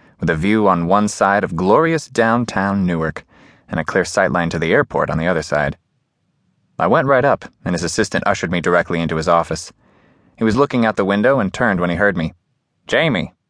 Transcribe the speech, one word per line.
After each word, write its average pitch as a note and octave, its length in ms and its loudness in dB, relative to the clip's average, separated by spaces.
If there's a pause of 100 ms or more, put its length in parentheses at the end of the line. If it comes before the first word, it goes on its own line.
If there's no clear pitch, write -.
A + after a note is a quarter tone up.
(200)
with E2+ 80 -2
a E2 80 0
view G2+ 320 2
on F2 180 2
one G#2 220 2
side G2+ 340 2
of F2 140 -4
glorious D3 520 2
downtown A2+ 760 0
Newark D#2+ 400 -2 (440)
and - 120 -4
a D#2+ 40 -4
clear F#2 200 0
sightline F2 460 0
to F2 80 -4
the D#2+ 140 -2
airport F#2 360 0
on D2+ 80 -4
the D#2+ 100 -2
other F2 160 0
side. D2 360 -2 (1000)
I A#2 80 0
went C#3 220 2
right C3+ 160 4
up, B2+ 220 0 (180)
and F2+ 100 -4
his E2 80 -4
assistant F2+ 440 -2
ushered F#2+ 240 -2
me F2+ 100 -2
directly E2+ 400 0
into E2 160 -2
his D#2+ 120 -4
office. E2+ 440 0 (640)
He - 80 -4
was A2 120 2
looking C3+ 280 2
out G#2+ 120 0
the G#2 80 0
window G#2 340 2
and G2 140 -2
turned G#2 280 0
when F2 100 -2
he F2 60 -4
heard G2+ 200 2
me. D#2+ 180 -4 (520)
"Jamie," A#2+ 460 -2 (180)